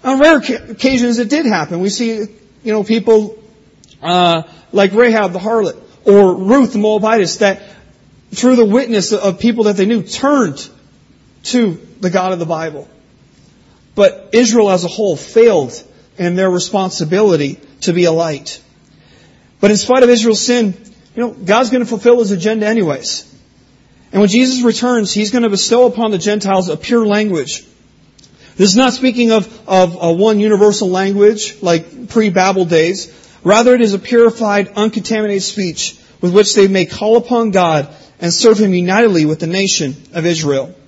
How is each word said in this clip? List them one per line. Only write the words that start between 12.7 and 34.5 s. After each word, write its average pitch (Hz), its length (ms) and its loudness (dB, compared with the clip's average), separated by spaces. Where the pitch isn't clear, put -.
But - 400 0
Israel 220 380 2
as 180 120 0
a 175 40 -6
whole 190 280 -4
failed 185 680 0
in 175 180 -4
their 190 140 0
responsibility 180 1120 -2
to 180 120 -2
be 175 120 2
a 170 60 2
light. 160 480 -6
But 202 100 2
in 208 80 2
spite 254 240 2
of 240 80 6
Israel's 226 320 2
sin, 233 340 -2
you 226 60 -6
know, 240 100 -4
God's 214 380 0
gonna 247 160 0
fulfill 240 320 2
his 214 140 0
agenda 208 340 -2
anyways. 202 680 -4
And 196 100 2
when 208 80 4
Jesus 254 340 0
returns, 233 500 0
he's 208 160 -2
gonna 233 200 0
bestow 226 360 2
upon 226 240 -2
the 202 80 -2
Gentiles 196 500 -2
a 151 100 -6
pure 233 280 -2
language. 202 580 -2
This 196 140 2
is 185 60 0
not 247 180 2
speaking 240 380 0
of, - 380 -4
of 185 320 2
a 170 100 0
one 208 280 2
universal 208 500 2
language 202 720 0
like 170 480 -4
pre-Babel 190 560 0
days. 170 480 -2
Rather, 226 300 4
it 247 80 2
is 214 120 2
a 196 60 -4
purified, 220 760 0